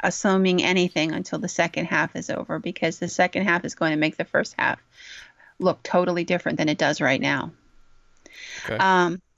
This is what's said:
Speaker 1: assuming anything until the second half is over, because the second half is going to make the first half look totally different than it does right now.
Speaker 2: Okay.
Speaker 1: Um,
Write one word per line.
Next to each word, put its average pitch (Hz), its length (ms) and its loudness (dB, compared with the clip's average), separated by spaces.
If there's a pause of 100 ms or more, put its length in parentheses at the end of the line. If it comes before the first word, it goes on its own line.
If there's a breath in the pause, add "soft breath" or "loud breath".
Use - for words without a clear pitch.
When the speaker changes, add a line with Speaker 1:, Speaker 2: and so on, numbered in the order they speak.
Speaker 1:
assuming 185 600 2
anything 180 500 2
until 165 260 -4
the 175 100 -6
second 170 380 -2
half 165 300 -2
is 165 140 -8
over, - 280 -6
because 165 400 -4
the 175 100 -6
second 185 360 0
half 170 200 0
is 160 100 -10
going 160 180 0
to 151 40 0
make 156 200 0
the - 80 -4
first - 340 -2
half 127 220 -2 (760 loud breath)
look 185 240 0
totally 180 420 0
different - 340 -2
than 156 100 2
it 156 100 0
does 151 220 2
right 131 200 2
now. 143 320 -2 (1120 loud breath)
Speaker 2:
Okay. - 140 -6
Speaker 1:
Um, 185 420 4 (180)